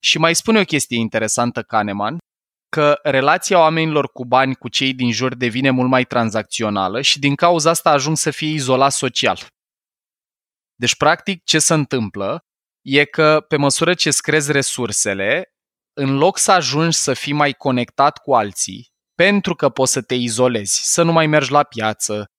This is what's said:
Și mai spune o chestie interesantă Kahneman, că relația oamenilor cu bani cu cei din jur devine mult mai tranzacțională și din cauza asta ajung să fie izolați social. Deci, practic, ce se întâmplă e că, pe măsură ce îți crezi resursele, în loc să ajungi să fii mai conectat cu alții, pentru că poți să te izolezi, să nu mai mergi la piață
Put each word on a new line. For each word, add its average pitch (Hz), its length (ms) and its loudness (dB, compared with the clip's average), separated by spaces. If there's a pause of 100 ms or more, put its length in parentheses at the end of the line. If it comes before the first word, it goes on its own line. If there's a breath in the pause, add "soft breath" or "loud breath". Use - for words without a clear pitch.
Și - 160 0
mai 165 160 2
spune 220 260 2
o 190 40 2
chestie 135 340 -2
interesantă 113 640 -2
Kahneman, 104 560 -4 (500)
că 147 340 0
relația 151 560 2
oamenilor 160 540 2
cu 127 120 -10
bani 127 300 2
cu - 140 -12
cei 131 260 -2
din 127 180 -2
jur 120 220 -2
devine 123 360 0
mult 127 180 0
mai 127 160 2
tranzacțională 107 960 -2
și 143 180 -2
din 143 160 0
cauza 165 360 2
asta 170 200 0
ajung 147 260 0
să - 140 -2
fie 151 180 -6
izolați 135 480 0
social. 120 500 -2 (1300)
Deci, 120 220 -4
practic, 170 480 0
ce - 140 0
se 165 160 2
întâmplă 120 640 -4 (440)
e 139 220 2
că, 156 440 2
pe 156 80 -2
măsură 143 380 0
ce - 140 -2
îți - 140 -2
crezi 151 300 0
resursele, 117 1000 -4 (400)
în 135 240 -2
loc 170 220 2
să - 140 2
ajungi 160 440 0
să - 180 -2
fii - 180 -6
mai 147 200 0
conectat 131 680 -2
cu 139 160 -2
alții, 101 580 -4 (220)
pentru 190 400 2
că 147 140 0
poți 127 240 0
să 131 100 -4
te 127 120 -6
izolezi, 120 680 0
să - 200 0
nu 165 100 2
mai 160 140 4
mergi 151 240 2
la 147 120 4
piață 107 640 -4 (140)